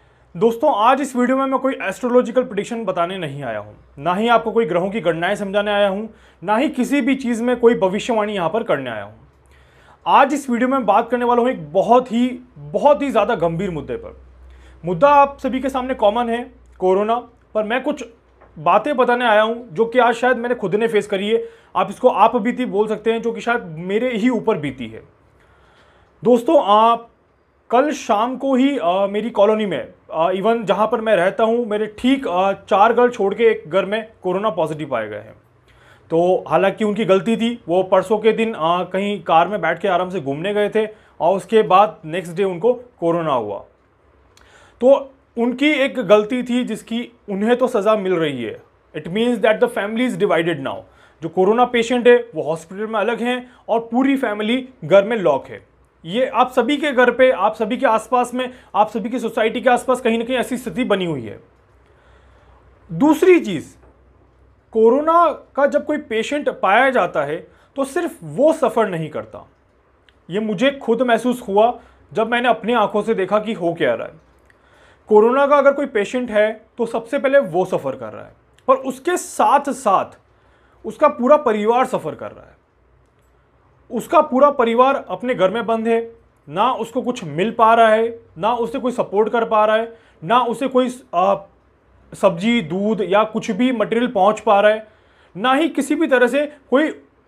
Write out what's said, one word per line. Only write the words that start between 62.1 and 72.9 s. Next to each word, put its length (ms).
दूसरी 480
चीज़, 360
कोरोना 600
का 100
जब 200
कोई 120
पेशेंट 500
पाया 420
जाता 320
है 260
तो 80
सिर्फ 380
वो 300
सफ़र 360
नहीं 200
करता। 400
ये 100
मुझे 300
खुद 320
महसूस 460
हुआ 320
जब 180
मैंने 180
अपनी 240
आंखों 300